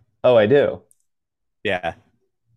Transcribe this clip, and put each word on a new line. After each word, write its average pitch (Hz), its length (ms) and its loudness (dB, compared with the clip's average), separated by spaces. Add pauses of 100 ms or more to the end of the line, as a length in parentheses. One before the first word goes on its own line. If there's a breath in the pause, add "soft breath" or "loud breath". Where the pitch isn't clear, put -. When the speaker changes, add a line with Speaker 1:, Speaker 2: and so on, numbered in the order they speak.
(220)
Speaker 1:
Oh, 123 140 2
I 110 100 4
do? 135 360 0 (840)
Speaker 2:
Yeah. 90 300 -6 (640)